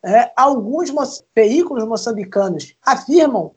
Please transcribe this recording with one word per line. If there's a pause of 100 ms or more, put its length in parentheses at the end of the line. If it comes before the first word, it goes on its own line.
É,
alguns
mo-, (320)
veículos
moçambicanos (100)
afirmam